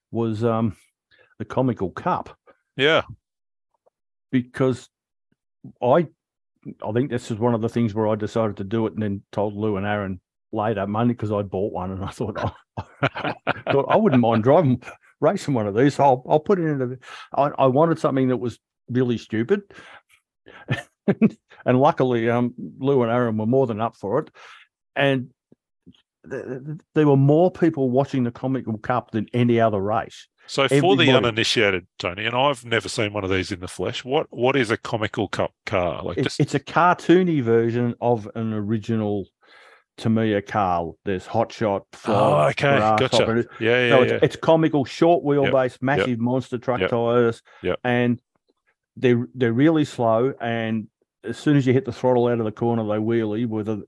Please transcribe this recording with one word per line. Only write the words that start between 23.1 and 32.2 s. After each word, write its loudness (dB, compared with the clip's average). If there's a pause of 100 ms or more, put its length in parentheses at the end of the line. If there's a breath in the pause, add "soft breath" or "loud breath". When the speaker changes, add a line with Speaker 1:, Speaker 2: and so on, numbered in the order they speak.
Speaker 1:
Aaron 0
were -2
more 2
than -4
up -4
for -4
it. -8 (640 loud breath)
And 0 (960)
th-, -10
th-, -12 (160)
there 4
were 6
more 6
people 0
watching 0
the -2
Comical -4
Cup -4
than -2
any 2
other 2
race. -6 (200 soft breath)
Speaker 2:
So 0
for 4
the 4
Speaker 1:
Everybody. 4
Speaker 2:
uninitiated, 2 (120)
Tony, -6